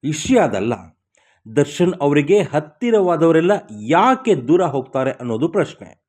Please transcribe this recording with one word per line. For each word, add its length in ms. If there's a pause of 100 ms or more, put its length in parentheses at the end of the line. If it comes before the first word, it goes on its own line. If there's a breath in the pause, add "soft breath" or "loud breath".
ವಿಷಯ 340
ಅದಲ್ಲ, 360 (800)
ದರ್ಶನ್ 460
ಅವರಿಗೆ 400
ಹತ್ತಿರವಾದವರೆಲ್ಲ 1080 (300)
ಯಾಕೆ 540
ದೂರ 300
ಹೋಗ್ತಾರೆ 460
ಅನ್ನೋದು 360
ಪ್ರಶ್ನೆ. 600